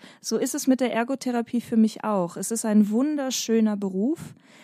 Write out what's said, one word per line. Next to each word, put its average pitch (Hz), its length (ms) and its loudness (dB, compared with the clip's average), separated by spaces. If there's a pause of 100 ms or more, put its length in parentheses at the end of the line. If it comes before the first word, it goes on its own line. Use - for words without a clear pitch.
(220)
so - 160 -2
ist - 180 -2
es 294 120 -4
mit 262 140 4
der 240 120 0
Ergotherapie 240 680 -2
für - 160 -2
mich 220 260 4
auch. 190 340 -2
Es - 140 -6
ist 226 140 -4
ein 208 260 6
wunderschöner 240 840 0
Beruf. 202 580 -4 (280)